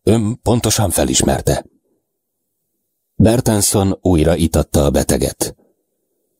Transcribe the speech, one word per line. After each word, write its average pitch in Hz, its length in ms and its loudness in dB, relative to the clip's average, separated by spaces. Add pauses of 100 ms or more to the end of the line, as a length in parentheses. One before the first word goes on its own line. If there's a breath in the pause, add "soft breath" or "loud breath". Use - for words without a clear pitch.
ön 110 400 0
pontosan 107 480 0
felismerte.” - 760 -2 (1500)
Bertenson 107 840 0
újra 82 360 2
itatta 76 480 0
a 71 60 2
beteget. - 640 -4 (840)